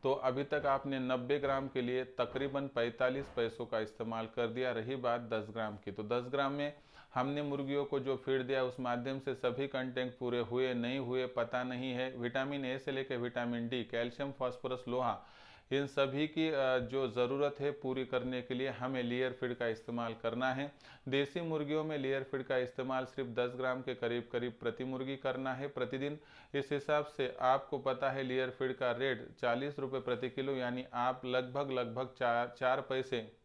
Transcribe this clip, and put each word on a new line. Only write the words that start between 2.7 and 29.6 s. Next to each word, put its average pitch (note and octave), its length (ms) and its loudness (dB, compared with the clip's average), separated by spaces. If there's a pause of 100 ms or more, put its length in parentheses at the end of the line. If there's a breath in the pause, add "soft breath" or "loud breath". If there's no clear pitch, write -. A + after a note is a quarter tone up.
पैसों A#2 300 0
का A2 140 0
इस्तेमाल A2+ 460 -4
कर A#2+ 200 0
दिया। B2 260 0
रही A2+ 240 -2
बात A#2+ 240 2
दस A2 300 -2
ग्राम G#2+ 260 -4
की, G2 160 -8
तो G#2+ 100 -6
दस A#2+ 260 0
ग्राम C#3 240 0
में D3 200 -2 (420 loud breath)
हमने C#3 280 0
मुर्गियों C#3+ 420 0
को C#3+ 160 0
जो C3 160 0
फीड C3 260 2
दिया C3 220 2
उस B2+ 160 -4
माध्यम B2 400 0
से C3+ 140 -2
सभी B2+ 340 0
कंटेंट B2+ 500 -2
पूरे B2 220 2
हुए, B2 340 2
नहीं A#2+ 240 0
हुए, B2+ 280 0
पता B2 380 0
नहीं B2+ 280 -4
है। B2+ 240 -2
विटामिन C3+ 480 -2
ए B2+ 140 -2
से C3+ 140 -4
लेकर C3+ 240 -2
विटामिन A#2+ 520 -2
डी, A#2+ 160 -2
कैल्शियम, A#2+ 480 -2
फास्फोरस, B2+ 560 -4
लोहा, A#2+ 360 0 (480 loud breath)
इन C#3 140 4
सभी C#3 420 2
की, D#3+ 200 2
अ, C3 300 4
जो B2+ 300 2
ज़रूरत C3+ 520 2
है C#3+ 100 2
पूरी C3 360 -2
करने B2+ 360 0
के B2 120 -4
लिए B2+ 140 0
हमें B2+ 340 -2
लेयर B2 300 2
फीड B2 220 -2
का A#2+ 120 0
इस्तेमाल A#2 480 -2
करना A#2 380 0
है। C#3 200 -4 (360 loud breath)
देसी C#3 320 2
मुर्गियों D#3 440 0
में D#3 140 -2
लेयर C3+ 240 2
फीड C3 200 -4
का C3 140 0
इस्तेमाल C3 480 0
सिर्फ B2+ 240 -4
दस B2 280 0
ग्राम B2+ 260 0
के B2+ 120 -2
करीब A#2+ 380 0
करीब B2 280 0
प्रति A#2+ 240 -2
मुर्गी C3 320 -2
करना C3 380 -2
है C3+ 140 -4
प्रतिदिन। C3+ 500 -2 (360 loud breath)
इस C#3 180 0
हिसाब D3 320 2
से C3 360 -2
आपको C3+ 380 4
पता C3 320 0
है C3+ 120 -2
लेयर B2+ 280 2
फीड C3 260 -2
का B2 160 2
रेट B2 360 0 (120)
चालीस C3 380 0